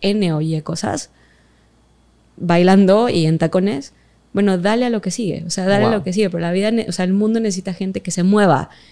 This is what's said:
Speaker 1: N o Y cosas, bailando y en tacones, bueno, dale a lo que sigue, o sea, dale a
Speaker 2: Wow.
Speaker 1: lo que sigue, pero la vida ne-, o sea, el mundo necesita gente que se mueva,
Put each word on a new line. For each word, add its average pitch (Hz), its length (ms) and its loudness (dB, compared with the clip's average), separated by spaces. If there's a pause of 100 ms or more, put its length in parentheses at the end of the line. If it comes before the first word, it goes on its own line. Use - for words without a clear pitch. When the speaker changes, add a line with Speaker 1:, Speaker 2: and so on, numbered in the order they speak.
Speaker 1:
N 202 320 0
o 156 80 -2
Y 160 220 -2
cosas, 185 480 -6 (1300)
bailando 190 720 4
y 165 180 0
en 160 120 2
tacones, 185 540 -2 (400)
bueno, 202 260 0
dale 214 280 0
a 240 40 -2
lo 220 100 -2
que 185 100 -6
sigue, 175 360 -6
o 170 40 -8
sea, 185 160 -4
dale 202 180 2
a 220 40 2
Speaker 2:
Wow. 220 100 0
Speaker 1:
lo 190 60 -8
que 185 80 -4
sigue, 196 180 0
pero 170 100 -6
la 170 120 -4
vida 196 180 0
ne-, 226 180 -2
o - 40 -6
sea, 185 120 -4
el 180 80 0
mundo 214 280 0
necesita 190 320 -4
gente 190 280 -6
que - 100 -10
se 175 120 -2
mueva, 190 480 4 (220)